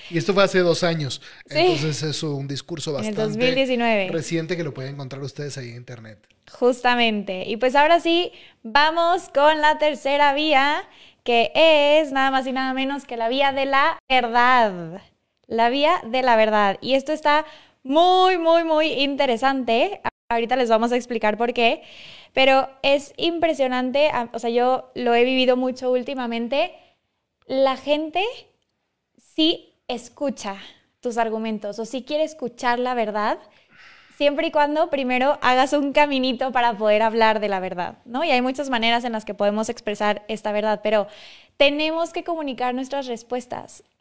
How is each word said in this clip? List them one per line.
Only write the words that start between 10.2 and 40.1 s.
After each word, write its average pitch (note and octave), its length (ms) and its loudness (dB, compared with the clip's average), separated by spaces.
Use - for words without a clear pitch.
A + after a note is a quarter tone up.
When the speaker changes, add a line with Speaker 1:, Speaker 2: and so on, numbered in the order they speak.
Speaker 2:
vía, D4 500 2
que A#3 320 2
es D4+ 560 4
nada C4+ 180 2
más C4 160 -2
y C4 60 -6
nada C4 220 -4
menos C4+ 320 -4
que A#3+ 120 -10
la A3+ 120 -2
vía C4+ 220 0
de C4+ 140 -2
la C4+ 320 0
verdad. A#3 920 2
La A3+ 220 2
vía C#4+ 360 2
de A#3+ 160 -2
la B3 140 4
verdad. G#3+ 460 2
Y B3 120 -2
esto C4+ 180 -2
está D4+ 340 0
muy, F#4 540 4
muy, E4 260 4
muy D#4+ 240 0
interesante. C4+ 1160 0
Ahorita A#3 260 0
les B3 140 0
vamos A3+ 220 2
a B3 40 0
explicar A3+ 420 -2
por A#3+ 160 -2
qué. A#3+ 300 0
Pero C4+ 360 4
es C#4 320 0
impresionante, C#4 920 0
a-, A#3 240 -4
o A#3 60 -8
sea, A#3 100 -4
yo B3 440 0
lo A#3+ 220 0
he A#3 80 4
vivido B3+ 320 2
mucho B3+ 340 -4
últimamente. B3+ 840 -4
La C4 300 0
gente D4+ 460 -2
sí - 560 -2
escucha A#3+ 720 -8
tus A#3 180 -6
argumentos A3 640 -4
o A3+ 60 -6
sí B3+ 180 -10
quiere D4+ 220 -2
escuchar B3 520 -4
la B3 160 -4
verdad, G#3+ 460 -2
siempre C#4+ 300 0
y D#4+ 40 -4
cuando D4+ 380 0
primero C4+ 520 0
hagas B3+ 320 2
un C#4+ 200 0
caminito C4 580 0
para A#3+ 260 0
poder G#3+ 260 2
hablar A3 360 2
de G#3 80 -4
la G3 140 -2
verdad, F3 420 -8
¿no? A#3+ 220 -6
Y E4 60 0
hay B3 100 2
muchas C4 280 -4
maneras A#3 360 0
en A#3+ 80 -6
las A3 100 -6
que G#3 100 -10
podemos G#3 360 -2
expresar G#3 580 -4